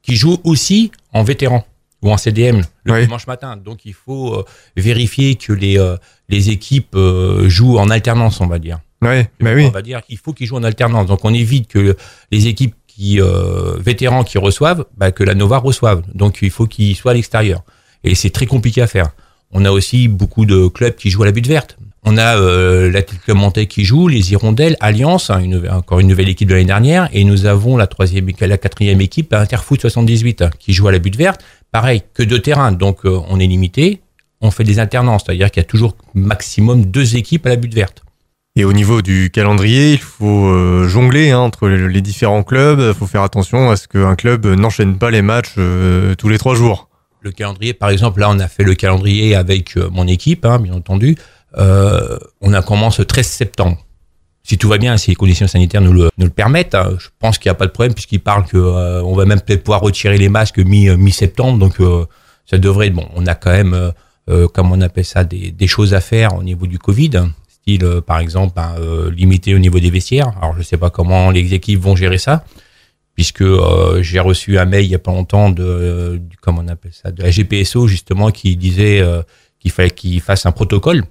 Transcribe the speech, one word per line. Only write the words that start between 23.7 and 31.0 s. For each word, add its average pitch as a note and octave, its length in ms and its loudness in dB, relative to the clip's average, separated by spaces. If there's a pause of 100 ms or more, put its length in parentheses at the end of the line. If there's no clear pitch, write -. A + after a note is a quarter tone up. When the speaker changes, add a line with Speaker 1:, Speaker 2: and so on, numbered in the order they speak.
Speaker 1:
joue, D3+ 220 2
les G2+ 240 0
Hirondelles, A2+ 480 0
Alliance, B2+ 500 0
hein, F#2+ 100 0
une, F2+ 300 -2
encore F2+ 300 -2
une F#2+ 80 6
nouvelle F#2+ 220 2
équipe F#2+ 200 -2
de F#2+ 60 4
l'année F#2 100 4
dernière, C3 480 2
et G2+ 100 2
nous G2+ 220 2
avons G#2 320 2
la G#2 80 2
troisième, F#2 420 -2 (120)
la G2 180 0
quatrième G2 440 0
équipe, D3+ 320 -2
Interfoot G#2+ 460 -2
soixante-dix-huit, A#2 640 0
hein, E2+ 160 2
qui - 160 -2
joue G2 140 2
à F#2+ 40 2
la F#2 80 2
butte F#2+ 180 -4